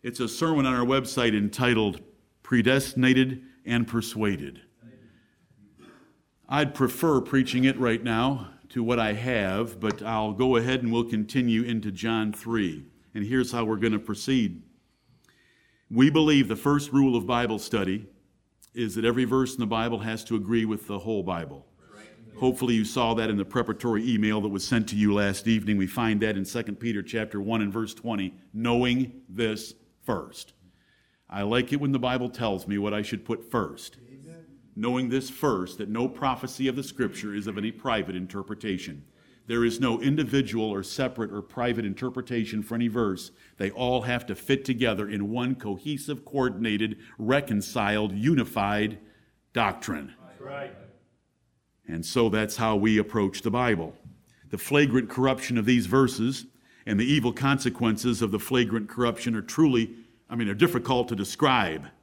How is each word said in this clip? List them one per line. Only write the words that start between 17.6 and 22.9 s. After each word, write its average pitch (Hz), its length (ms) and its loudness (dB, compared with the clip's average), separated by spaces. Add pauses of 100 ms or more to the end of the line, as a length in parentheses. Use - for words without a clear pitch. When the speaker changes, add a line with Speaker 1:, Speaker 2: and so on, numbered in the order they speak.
Speaker 1:
is 110 220 -4
that 110 80 -2
every 120 200 2
verse 131 300 0
in 123 60 -6
the 117 60 0
Bible 113 340 -2
has 110 240 -6
to 113 120 -2
agree 110 280 0
with 107 220 -4
the 101 120 -8
whole 101 240 -4
Bible. 82 440 -6 (720)
Hopefully 127 360 2
you 110 100 2
saw 113 300 0